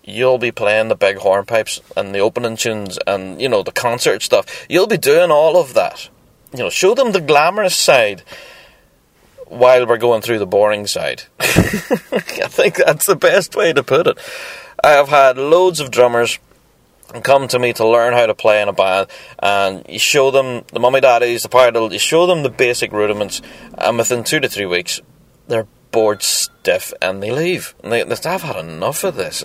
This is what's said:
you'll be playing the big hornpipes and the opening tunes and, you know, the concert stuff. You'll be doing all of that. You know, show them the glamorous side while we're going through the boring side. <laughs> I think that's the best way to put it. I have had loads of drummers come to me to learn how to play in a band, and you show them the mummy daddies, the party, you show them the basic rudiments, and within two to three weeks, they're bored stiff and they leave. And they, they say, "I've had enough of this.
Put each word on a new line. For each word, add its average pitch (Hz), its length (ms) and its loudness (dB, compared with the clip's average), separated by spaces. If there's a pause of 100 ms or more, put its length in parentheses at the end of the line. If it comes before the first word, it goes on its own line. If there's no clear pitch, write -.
you'll 123 340 0
be 117 140 -4
playing 107 360 0
the 110 80 0
big 98 220 0
hornpipes 101 640 -2 (160)
and 98 180 -6
the 101 40 -2
opening 113 380 -2
tunes 104 500 -6
and, 95 340 -6
you 131 80 -2
know, 107 140 0
the - 100 -10
concert 120 500 -2
stuff. - 460 -2
You'll 180 180 2
be 214 100 0
doing 165 340 2
all 156 260 4
of 147 180 0
that. - 340 -2 (440)
You 123 80 -10
know, 95 100 -2
show 196 240 2
them 247 180 0
the 185 80 0
glamorous 170 580 0
side 107 440 2 (1200)
while 123 400 4
we're 117 120 2
going 113 240 0
through 117 160 -2
the 101 80 -2
boring 104 400 2
side. 76 440 -6
<laughs> - 100 -20
I - 1080 -2
think - 280 0
that's 170 300 2
the 190 100 2
best 180 380 2
way 185 180 0
to 139 100 0
put 139 240 0
it. - 120 0 (640)
I 147 80 6
have 143 180 4
had 135 300 6
loads 165 400 2
of 139 120 -8
drummers 120 480 2 (840)
come 139 240 2
to 127 120 -2
me 123 160 0
to 110 120 0
learn 117 280 2
how 120 120 4
to 107 80 -2
play 107 280 2
in 101 60 -2
a 98 40 -2
band, 95 340 0 (320)
and 98 480 -2
you - 120 -12
show 139 320 2
them 131 420 -2
the - 80 -6
mummy 127 200 2
daddies, 120 420 2
the 107 60 -8
party, 120 300 4
you 107 200 -2
show 165 280 2
them 170 160 0
the 135 80 -2
basic 120 400 -2
rudiments, 104 520 -4 (340)
and 117 220 0
within 113 260 -2
two 151 160 -2
to 131 80 -2
three 101 160 -6
weeks, 87 360 -4 (460)
they're 113 200 -4 (260)
bored 107 300 0
stiff - 800 -4
and 95 220 -6
they 107 80 -8
leave. 165 520 -6
And 107 100 -8
they, 117 100 -2
they 110 140 -6
say, 156 140 -8
"I've 180 120 -6
had 131 140 -10
enough 82 480 -6
of 185 100 -4
this. - 300 -8